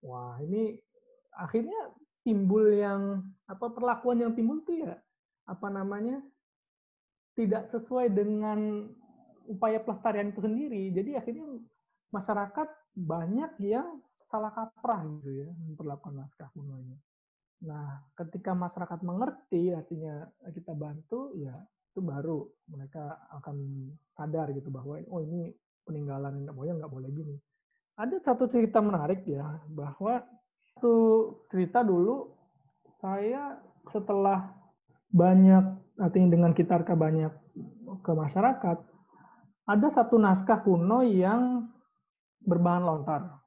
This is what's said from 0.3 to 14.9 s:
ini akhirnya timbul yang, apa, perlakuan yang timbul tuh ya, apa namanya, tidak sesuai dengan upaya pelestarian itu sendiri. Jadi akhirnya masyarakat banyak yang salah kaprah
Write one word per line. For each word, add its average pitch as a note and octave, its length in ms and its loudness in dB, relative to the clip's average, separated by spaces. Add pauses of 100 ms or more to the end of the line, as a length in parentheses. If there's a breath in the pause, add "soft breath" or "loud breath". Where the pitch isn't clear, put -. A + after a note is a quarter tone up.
ini G#3 340 -2 (560)
akhirnya A#3 560 -4 (320)
timbul G#3 480 4
yang, G3 560 0 (240)
apa, A#3+ 220 -8
perlakuan A#3+ 500 0
yang A#3 160 0
timbul C4 240 0
tuh E4 240 -6
ya, F3 80 -10 (560)
apa F#3+ 160 -10
namanya, G3+ 560 -6 (1120)
tidak F#3+ 380 -2
sesuai A#3+ 400 -2
dengan G#3+ 720 -2 (580)
upaya A3 380 -2
pelestarian G#3 480 -2
itu G3+ 100 -10
sendiri. G#3+ 540 -4
Jadi G3+ 240 -4
akhirnya D#4 280 -10 (680)
masyarakat G#3 540 -4 (280)
banyak F3+ 560 -4 (100)
yang C4 380 -4 (260)
salah G#3+ 240 -6
kaprah A3 560 -4 (140)